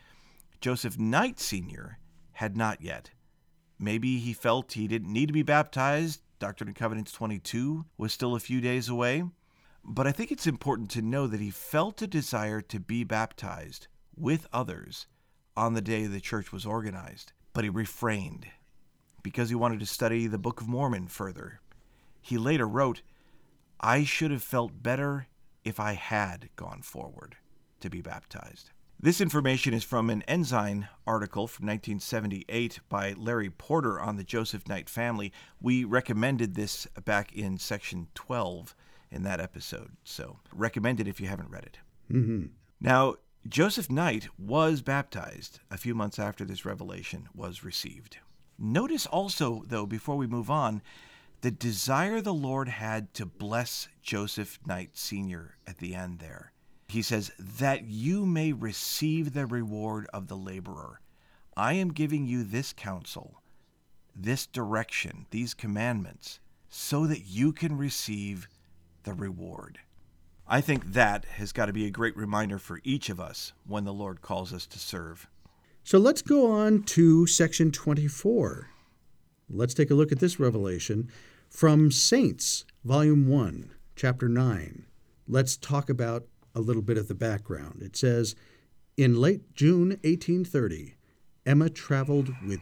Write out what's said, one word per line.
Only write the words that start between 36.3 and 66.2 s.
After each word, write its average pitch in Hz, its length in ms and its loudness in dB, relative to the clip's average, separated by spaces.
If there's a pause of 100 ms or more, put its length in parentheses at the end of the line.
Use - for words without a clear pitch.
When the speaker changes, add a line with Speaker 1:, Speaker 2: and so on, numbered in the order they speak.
Speaker 1:
this 104 340 -6 (160)
back 104 280 0
in 95 260 -4
section 90 560 -8
twelve 92 600 -6 (340)
in - 140 -8
that 92 180 -4
episode, - 600 -12
so - 380 -14 (120)
recommend 113 460 -2
it 104 80 0
if 98 140 -8
you 95 80 -6
haven't - 220 -8
read - 120 -14
it. - 160 -20 (320)
Speaker 2:
Mm-hmm. 113 360 2 (340)
Speaker 1:
Now, 131 340 4 (340)
Joseph 196 400 2
Knight 131 480 0
was 143 460 2
baptized - 760 -6 (100)
a 95 80 -10
few 120 160 -4
months 104 240 -4
after 101 260 -6
this 98 200 -10
revelation 92 680 -10
was 87 300 -12
received. - 560 -12 (400)
Notice 220 480 0
also, 151 580 -2
though, 110 220 -4
before 113 300 -6
we 135 100 -2
move 117 240 -4
on, 117 320 0 (600)
the 123 100 0
desire 135 680 0
the 196 140 -2
Lord 135 340 -2
had 110 460 -6
to 104 100 -8
bless 110 600 -4 (160)
Joseph 104 640 -6
Knight 90 300 -6
Senior 92 600 -8 (120)
at 90 100 -14
the 90 160 -8
end 90 240 -8
there. - 340 -16 (360)
He 110 140 -2
says, 104 360 -2
"That 113 460 -2
you 131 400 -2
may 160 300 2
receive 147 800 -2
the 143 100 -2
reward 107 640 -4
of 95 200 -10
the 98 120 -10
laborer. 92 640 -12 (520)
I 117 200 2
am 185 160 2
giving 151 360 0
you 120 160 0
this 113 300 -4
counsel, - 720 -12 (760)
this 110 300 -2
direction, - 840 -4
these 113 220 -4
commandments, 107 880 -4 (300)